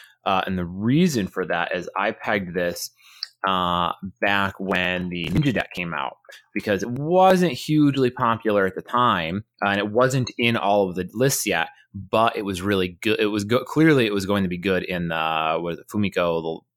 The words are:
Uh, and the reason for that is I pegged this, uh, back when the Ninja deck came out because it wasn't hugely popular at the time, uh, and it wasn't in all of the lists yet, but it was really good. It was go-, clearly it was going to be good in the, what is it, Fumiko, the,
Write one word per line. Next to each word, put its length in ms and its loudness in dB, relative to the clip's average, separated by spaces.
Uh, 220 0
and 120 -4
the 60 -4
reason 640 0
for 180 -4
that 260 -2
is 240 -6
I 140 -2
pegged 420 -4
this, 380 -4
uh, 460 0
back 400 0
when 480 -2
the 180 -6
Ninja 280 0
deck 180 -4
came 220 -8
out 240 -6
because 300 -2
it 80 -6
wasn't 600 4
hugely 580 2
popular 560 2
at 80 -2
the 80 -8
time, 640 0
uh, 40 2
and 100 0
it 120 -2
wasn't 480 2
in 200 2
all 300 2
of 60 -6
the 200 -4
lists 320 0
yet, 220 0
but 420 0
it 80 -4
was 160 -4
really 400 0
good. 180 0
It 80 2
was 180 -2
go-, 200 0
clearly 420 4
it 60 -2
was 140 -2
going 160 0
to 60 0
be 100 -6
good 260 0
in 240 -4
the, 500 0
what 160 -4
is 40 -10
it, 100 -20
Fumiko, 540 -2
the, 180 -6